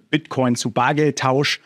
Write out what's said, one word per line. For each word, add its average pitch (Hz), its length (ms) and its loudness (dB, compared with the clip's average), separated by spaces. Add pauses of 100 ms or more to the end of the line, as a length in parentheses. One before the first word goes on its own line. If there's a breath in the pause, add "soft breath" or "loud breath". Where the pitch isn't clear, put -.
Bitcoin 131 480 0
zu - 140 -4
Bargeldtausch 139 960 0